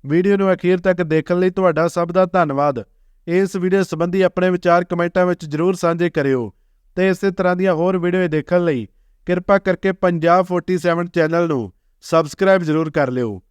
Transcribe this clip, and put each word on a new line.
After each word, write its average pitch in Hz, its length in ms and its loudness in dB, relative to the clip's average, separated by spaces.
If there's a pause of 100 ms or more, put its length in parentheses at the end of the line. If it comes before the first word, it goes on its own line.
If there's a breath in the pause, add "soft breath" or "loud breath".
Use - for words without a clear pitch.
ਵੀਡੀਓ 180 320 2
ਨੂੰ 196 160 2
ਅਖੀਰ 180 280 0
ਤੱਕ 180 240 0
ਦੇਖਣ 160 340 0
ਲਈ 185 120 2
ਤੁਹਾਡਾ 175 380 0
ਸਭ 170 240 -4
ਦਾ 185 140 2
ਧੰਨਵਾਦ। 147 560 0 (440)
ਇਸ 185 300 -2
ਵੀਡੀਓ 185 260 0
ਸੰਬੰਧੀ 175 400 -2
ਆਪਣੇ 180 280 2
ਵਿਚਾਰ 180 340 2
ਕੁਮੈਂਟਾਂ 175 420 0
ਵਿੱਚ 175 200 -4
ਜ਼ਰੂਰ 156 280 0
ਸਾਂਝੇ 170 360 0
ਕਰਿਓ 131 400 -2 (460)
ਤੇ 185 120 2
ਇਸੇ 190 220 0
ਤਰ੍ਹਾਂ 180 260 -2
ਦੀਆਂ 185 180 0
ਹੋਰ 180 240 0
ਵੀਡੀਓ 180 300 0
ਦੇਖਣ 160 360 0
ਲਈ 131 220 -2 (400)
ਕਿਰਪਾ 180 320 0
ਕਰਕੇ 190 360 -2
ਪੰਜਾਬ 175 520 2
ਫੋਰਟੀ 180 320 -2
ਸੈਵਨ 170 300 -2
ਚੈਨਲ 170 400 0
ਨੂੰ 120 240 -4 (320)
ਸਬਸਕ੍ਰਾਈਬ 175 580 0
ਜ਼ਰੂਰ 156 280 -2
ਕਰ 147 200 -2
ਲਿਓ। 117 300 -4 (100)